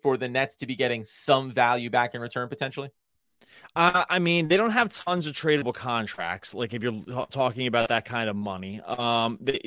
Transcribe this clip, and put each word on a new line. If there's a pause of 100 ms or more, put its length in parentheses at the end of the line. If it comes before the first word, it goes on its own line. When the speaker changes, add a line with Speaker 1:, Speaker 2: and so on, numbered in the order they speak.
Speaker 1:
for
the
Nets
to
be
getting
some
value
back
in
return
potentially? (840)
Speaker 2:
Uh,
I
mean,
they
don't
have
tons
of
tradable
contracts.
Like,
if
you're
l-,
talking
about
that
kind
of
money,
um,
they,